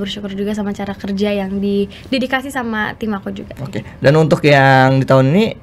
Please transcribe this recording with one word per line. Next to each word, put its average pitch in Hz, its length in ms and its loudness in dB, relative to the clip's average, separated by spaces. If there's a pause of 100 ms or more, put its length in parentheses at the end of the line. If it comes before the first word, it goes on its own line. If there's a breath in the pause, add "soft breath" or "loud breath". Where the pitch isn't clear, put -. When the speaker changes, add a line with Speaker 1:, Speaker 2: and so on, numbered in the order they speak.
Speaker 1:
bersyukur 202 320 -8
juga 202 180 -4
sama 208 220 -4
cara 202 180 -8
kerja 196 400 -4
yang 196 240 -4
didedikasi 226 920 -4
sama 226 480 -6
tim 214 160 -6
aku 202 180 -8
juga. 202 280 -14
Speaker 2:
Oke. 135 260 -10 (160 loud breath)
Dan 143 160 4
untuk 160 240 2
yang 135 560 6
di 131 80 2
tahun 131 240 4
ini, 185 160 2 (180)